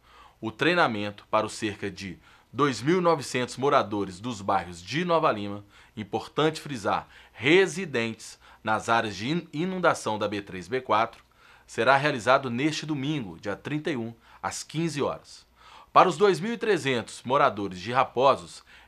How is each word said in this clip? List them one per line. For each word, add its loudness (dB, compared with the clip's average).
O -6
treinamento 0
para 2
os -10
cerca -6
de -10
dois 0
mil 2
e 2
novecentos 0
moradores 0
dos -8
bairros -2
de -4
Nova 2
Lima, -6
importante -2
frisar, -4
residentes 0
nas -2
áreas 2
de -6
in-, -4
inundação 0
da 0
B -4
três, -12
B -4
quatro, 0
será 4
realizado 2
neste -2
domingo, -6
dia -6
trinta -6
e -2
um, -6
às -8
quinze -4
horas. -6
Para 8
os 0
dois 4
mil -4
e -6
trezentos 0
moradores 2
de -6
Raposos, 2